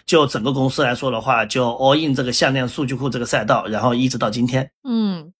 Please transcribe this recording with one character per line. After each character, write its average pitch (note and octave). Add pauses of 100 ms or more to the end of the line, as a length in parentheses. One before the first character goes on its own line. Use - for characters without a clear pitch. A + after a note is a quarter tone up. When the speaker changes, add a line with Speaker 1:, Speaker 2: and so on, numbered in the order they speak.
Speaker 1:
就 D#3
整 B2
个 B2+
公 C3
司 C#3
来 B2
说 C3
的 A2+
话， A#2
就 B2
all C3+
in D3+
这 C3+
个 B2
向 C3+
量 C3
数 C#3
据 C3
库 B2+
这 B2+
个 A#2+
赛 A#2
道， A2
然 G#2
后 A#2+
一 B2+
直 B2+
到 A#2
今 A#2
天。 C3 (160)
Speaker 2:
嗯， G3